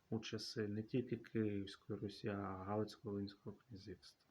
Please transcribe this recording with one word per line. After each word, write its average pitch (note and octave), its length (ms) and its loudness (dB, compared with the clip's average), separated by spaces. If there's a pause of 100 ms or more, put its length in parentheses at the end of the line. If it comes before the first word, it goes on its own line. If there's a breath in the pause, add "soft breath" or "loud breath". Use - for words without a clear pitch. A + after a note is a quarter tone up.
у A2+ 100 2
часи G#2+ 480 -2
не G#2 160 0
тільки A#2+ 340 2
Київської G#2 840 0
Русі, G#2+ 280 -2
а F#2+ 400 0
Галицько-Волинського G#2 880 0
князівства. - 760 -12